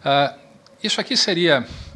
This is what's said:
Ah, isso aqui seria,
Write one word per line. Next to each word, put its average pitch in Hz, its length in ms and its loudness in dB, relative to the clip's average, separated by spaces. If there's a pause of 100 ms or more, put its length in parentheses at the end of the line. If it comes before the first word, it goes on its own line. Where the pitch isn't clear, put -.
Ah, 139 300 2 (500)
isso 214 180 -2
aqui 233 160 -4
seria, 175 480 2 (300)